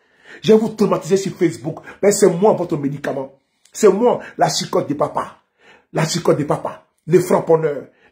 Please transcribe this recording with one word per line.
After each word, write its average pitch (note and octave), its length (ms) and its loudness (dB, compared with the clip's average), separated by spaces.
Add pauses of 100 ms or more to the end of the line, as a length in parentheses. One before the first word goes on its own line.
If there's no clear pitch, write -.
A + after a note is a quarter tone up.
(420)
Je G#3+ 100 4
vais A3 60 8
vous A3 100 0
traumatiser F3 480 0
sur F#3+ 160 -2
Facebook. D#3+ 460 -4 (240)
Mais G3 100 4
c'est G3+ 160 4
moi F#3 240 2
votre E3 240 -2
médicament. C#3 560 -6 (400)
C'est G3+ 200 4
moi G#3+ 280 2 (160)
la D#3+ 120 2
chicotte F3+ 400 -4
de C#3+ 60 -2
papa. C#3 440 -6 (540)
La D#3 120 -2
chicotte - 340 0
de D3 60 -2
papa. - 420 -6 (200)
Le F3+ 140 4
frapponneur. D#3+ 680 0 (260)